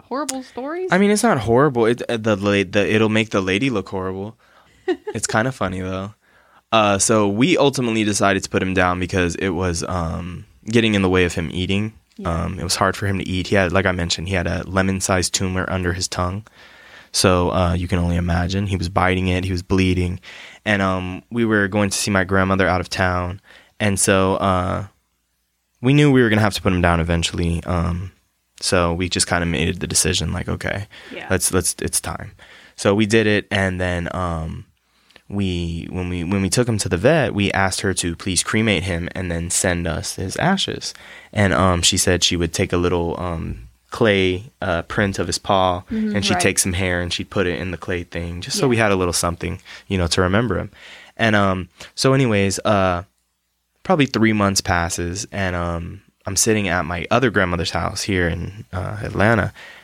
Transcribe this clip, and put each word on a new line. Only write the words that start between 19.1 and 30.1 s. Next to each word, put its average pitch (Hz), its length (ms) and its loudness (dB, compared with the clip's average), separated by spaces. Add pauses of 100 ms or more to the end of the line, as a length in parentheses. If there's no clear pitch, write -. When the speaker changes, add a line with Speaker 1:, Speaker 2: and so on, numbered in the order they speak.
Speaker 2:
it. 90 180 0
He 95 60 -4
was 87 120 -2
bleeding. 92 560 2 (460)
And, 101 160 2
um, 92 500 -2
we 117 140 0
were 107 220 2
going 101 220 0
to - 80 -4
see - 140 -2
my 95 140 4
grandmother 95 420 2
out 90 140 2
of - 80 -10
town. 90 520 -2 (380)
And 101 200 0
so, 95 360 2
uh, 92 520 0 (920)
we 127 120 4
knew 147 180 6
we 131 100 8
were 113 80 6
gonna 107 120 4
have 104 140 2
to - 60 -8
put 95 120 2
him 90 80 2
down 85 180 4
eventually. 85 640 -2
Um, 87 480 -4 (480)
so 87 340 2
we 90 160 -2
just 87 180 -2
kinda 87 180 -2
made 85 340 -2
the 78 80 -6
decision, 85 460 0